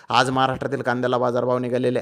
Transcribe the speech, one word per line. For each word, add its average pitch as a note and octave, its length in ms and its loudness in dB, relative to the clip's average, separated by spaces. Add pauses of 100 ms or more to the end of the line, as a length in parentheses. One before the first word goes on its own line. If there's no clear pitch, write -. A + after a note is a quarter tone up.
आज B2+ 200 4
महाराष्ट्रातील C3 520 0
कांद्याला B2 360 0
बाजारभाव B2 400 0
निघालेले B2 440 -2